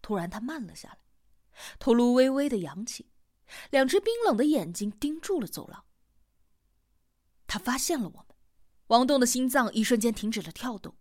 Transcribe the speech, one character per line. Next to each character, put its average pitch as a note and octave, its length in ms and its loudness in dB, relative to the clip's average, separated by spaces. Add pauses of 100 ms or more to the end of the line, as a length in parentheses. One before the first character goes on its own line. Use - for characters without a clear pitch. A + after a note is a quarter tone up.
突 G#3 160 -4
然 F3 120 -4
它 G#3 120 -10
慢 C4 260 -8
了 D#3+ 80 -18
下 - 140 -20
来， - 80 -20 (800)
头 A#3 140 4
颅 A#3+ 200 6
微 C4 160 6
微 C#4 200 0
地 A#3+ 80 -2
扬 E3+ 280 -8
起， - 240 -14 (600)
两 C4+ 180 4
只 F#4 140 2
冰 A4+ 120 0 (120)
冷 D4 100 4
的 A#3 80 2
眼 G#3 300 0
睛 G#3 180 -6
盯 D4+ 300 -6
住 F#4 180 -2
了 F#3+ 80 -6
走 - 220 -14
廊。 - 160 -20 (1600)
它 - 100 -6
发 B3 200 -4
现 D#4 200 -2
了 G3 120 -4
我 - 80 -18
们， - 80 -20 (640)
王 A#3+ 200 6
栋 C#4 100 4
的 B3 80 6
心 B3 220 0
脏 B3 260 2
一 A3 80 0
瞬 A#3 160 2
间 A3 160 0
停 G#3 160 -4
止 G#3+ 120 -4
了 E3+ 100 -12
跳 A#3+ 260 -8
动。 - 240 -16